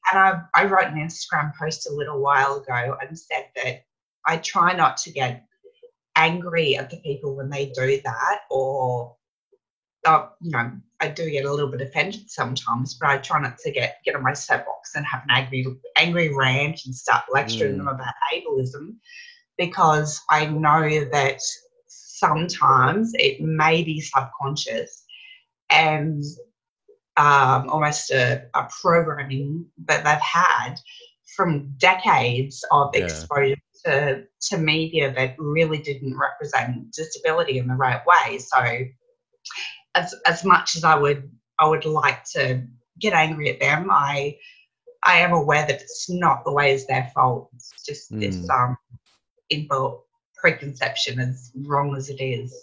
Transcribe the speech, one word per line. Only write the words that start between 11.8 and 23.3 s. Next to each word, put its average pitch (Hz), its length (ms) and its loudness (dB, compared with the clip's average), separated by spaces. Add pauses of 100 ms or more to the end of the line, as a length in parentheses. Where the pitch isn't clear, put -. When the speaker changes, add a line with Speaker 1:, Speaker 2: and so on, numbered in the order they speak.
Speaker 1:
offended - 480 -6
sometimes, 120 680 -4
but 151 140 -2
I 139 80 2
try 151 240 -2
not 127 180 -6
to 151 120 -6
get, 123 340 -4
get - 100 -2
on 135 80 -6
my 131 100 0
soapbox - 640 -4
and 147 100 -6
have 135 180 -6
an 139 80 -16
angry, 131 340 0 (320)
angry 170 360 2
rant 135 520 0
and 131 80 -12
start - 380 0
lecturing 113 440 0
Speaker 2:
Mm. - 20 -4
Speaker 1:
them - 100 -4
about 127 260 -6 (200)
ableism, 143 640 -6 (640)
because 160 720 2
I 156 160 4
know 151 680 2
that 135 280 0 (480)
sometimes 156 1300 2
it - 240 2